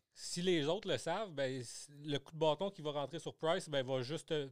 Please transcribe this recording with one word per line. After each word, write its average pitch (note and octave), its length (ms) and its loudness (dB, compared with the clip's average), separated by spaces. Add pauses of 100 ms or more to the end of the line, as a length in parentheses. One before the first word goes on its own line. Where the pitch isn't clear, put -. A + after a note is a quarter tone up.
(140)
si - 300 -6
les F3 220 6
autres F3 220 0
le D#3 120 2
savent, F#3 340 -2
ben, C3+ 180 0 (100)
s-, - 280 -12 (140)
le D3 160 0
coup - 140 -18
de D#3 40 -10
bâton D#3 320 4
qui G3 140 -14
va D3 80 -2
rentrer C#3 280 -2
sur C#3+ 160 -8
Price, E3+ 340 2
ben, C#3 140 2
va C3 200 2
juste, D3 280 -4
euh, D3 200 0